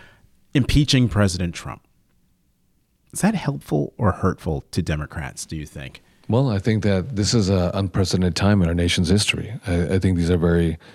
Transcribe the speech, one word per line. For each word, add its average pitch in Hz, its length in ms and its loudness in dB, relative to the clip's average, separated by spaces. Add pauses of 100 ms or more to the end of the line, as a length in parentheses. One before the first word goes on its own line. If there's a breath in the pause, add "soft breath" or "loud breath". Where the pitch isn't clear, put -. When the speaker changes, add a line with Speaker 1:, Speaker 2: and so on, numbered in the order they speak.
(540 loud breath)
Speaker 1:
impeaching 131 560 2
President 90 460 0
Trump. - 260 -14 (1300)
Is - 100 -6
that 214 140 2
helpful 147 640 -4
or 101 120 2
hurtful 80 500 -2 (100)
to 95 100 -4
Democrats, 76 640 -8
do - 100 -10
you 76 120 -10
think? - 340 -16 (260 soft breath)
Speaker 2:
Well, 127 220 2
I 104 80 0
think 107 240 0
that 98 340 0
this 101 200 0
is 104 120 2
an 90 280 2
unprecedented 92 600 0
time 101 280 2
in 82 40 2
our 85 60 0
nation's 87 360 0
history. 104 440 0 (140)
I, 87 160 0
I 92 160 0
think 92 180 2
these 85 140 2
are 90 60 4
very 85 420 2 (160 loud breath)